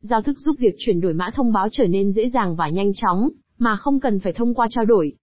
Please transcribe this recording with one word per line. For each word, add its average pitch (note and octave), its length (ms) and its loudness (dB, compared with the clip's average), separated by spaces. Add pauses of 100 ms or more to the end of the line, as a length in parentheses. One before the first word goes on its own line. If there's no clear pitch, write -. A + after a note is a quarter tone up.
Giao A3 200 -2
thức C#4 180 -4
giúp D4 200 -2
việc A3+ 180 2
chuyển F3+ 240 0
đổi F3 120 0
mã F3+ 200 -4
thông A#3+ 200 2
báo G3+ 180 2
trở A#3+ 160 0
nên G3 240 2
dễ A3 180 0
dàng G#3 260 -2
và D#3+ 140 -2
nhanh G3 240 0
chóng, G3+ 360 0 (280)
mà A3+ 180 0
không C#4 240 0
cần A3 200 0
phải F#3+ 140 -4
thông A#3+ 200 -2
qua A#3 160 0
trao A#3 160 -2
đổi. F#3+ 380 2